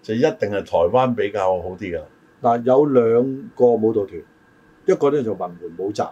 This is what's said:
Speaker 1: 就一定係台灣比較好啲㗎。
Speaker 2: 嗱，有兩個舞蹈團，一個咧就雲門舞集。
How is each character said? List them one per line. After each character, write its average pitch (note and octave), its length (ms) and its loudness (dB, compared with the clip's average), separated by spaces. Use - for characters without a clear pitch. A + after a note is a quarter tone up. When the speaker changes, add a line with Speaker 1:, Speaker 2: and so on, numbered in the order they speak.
Speaker 1:
就 A2 120 -4
一 A#2 60 -2
定 C3+ 300 0
係 - 20 -6
台 - 160 -2
灣 B2+ 240 2
比 G2+ 160 -2
較 F#2+ 300 0
好 F2 100 -10
啲 F2+ 280 -8
㗎。 - 20 -6
Speaker 2:
嗱， A#2+ 220 0
有 C3 240 4
兩 B2+ 560 2
個 B2 160 4
舞 A2 200 0
蹈 G2+ 140 -2
團， E2+ 140 -14
一 F#3 80 4
個 C#3+ 160 2
咧 C#3+ 120 0
就 G#2+ 120 -4
雲 F2+ 140 -8
門 F2 100 -16
舞 G2 140 -4
集。 A2+ 200 -4